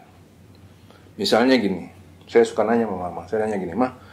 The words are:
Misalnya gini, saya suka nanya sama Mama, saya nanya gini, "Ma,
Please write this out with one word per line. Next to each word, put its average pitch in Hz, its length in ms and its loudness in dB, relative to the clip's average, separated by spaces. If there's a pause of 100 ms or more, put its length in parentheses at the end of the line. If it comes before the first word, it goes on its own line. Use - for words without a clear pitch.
(1200)
Misalnya 120 400 4
gini, 95 320 -4 (400)
saya 117 160 6
suka 110 160 -2
nanya 113 240 2
sama 90 240 -6
Mama, 85 160 -12
saya 107 160 -2
nanya 107 160 -2
gini, 87 160 -6
"Ma, 127 160 0 (220)